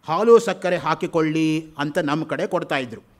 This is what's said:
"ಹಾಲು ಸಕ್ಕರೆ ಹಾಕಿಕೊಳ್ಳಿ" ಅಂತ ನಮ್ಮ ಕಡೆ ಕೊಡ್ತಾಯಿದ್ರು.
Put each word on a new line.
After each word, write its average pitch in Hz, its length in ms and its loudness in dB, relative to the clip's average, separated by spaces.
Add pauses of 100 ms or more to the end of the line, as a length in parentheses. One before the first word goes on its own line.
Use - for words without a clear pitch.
"ಹಾಲು 220 320 6
ಸಕ್ಕರೆ 185 380 -2
ಹಾಕಿಕೊಳ್ಳಿ" 160 1000 -2
ಅಂತ 147 200 -4
ನಮ್ಮ 156 260 -2
ಕಡೆ 151 240 -4
ಕೊಡ್ತಾಯಿದ್ರು. 139 540 -4 (180)